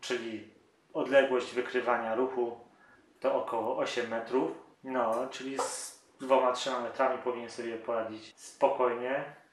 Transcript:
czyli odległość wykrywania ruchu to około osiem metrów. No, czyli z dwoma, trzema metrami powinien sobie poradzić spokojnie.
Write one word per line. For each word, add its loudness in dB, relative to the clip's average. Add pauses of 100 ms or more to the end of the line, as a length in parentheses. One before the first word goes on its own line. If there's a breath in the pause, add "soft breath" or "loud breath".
czyli -6 (400)
odległość 4
wykrywania 0
ruchu -2 (520 loud breath)
to 2
około 0
osiem -2
metrów. 0 (320)
No, 0
czyli -8
z -6 (160)
dwoma, 4
trzema -2
metrami 0
powinien -4
sobie -6
poradzić -4
spokojnie. 0 (180)